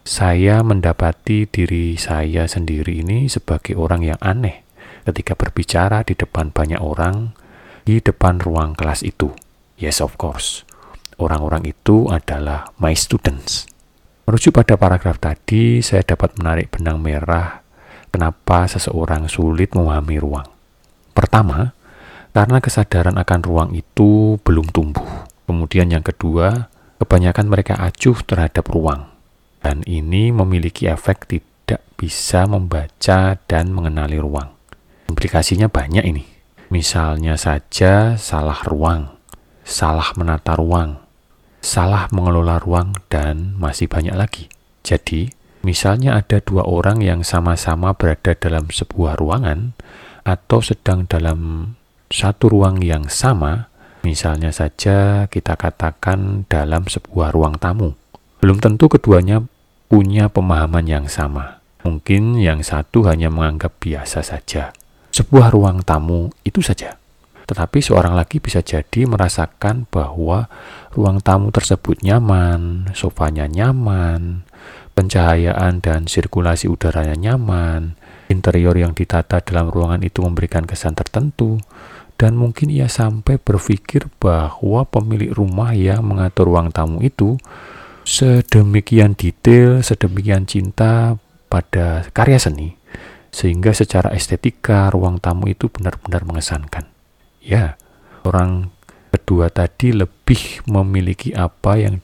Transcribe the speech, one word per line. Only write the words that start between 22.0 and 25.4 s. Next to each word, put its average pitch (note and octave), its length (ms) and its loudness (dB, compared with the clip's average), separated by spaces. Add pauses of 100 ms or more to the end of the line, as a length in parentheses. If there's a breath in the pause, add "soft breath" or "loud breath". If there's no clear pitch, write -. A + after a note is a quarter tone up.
karena A#2+ 320 4
kesadaran F#2 560 0
akan F2 240 0
ruang E2+ 320 0
itu G#2+ 720 2
belum D#2+ 240 2
tumbuh. - 560 -4 (240)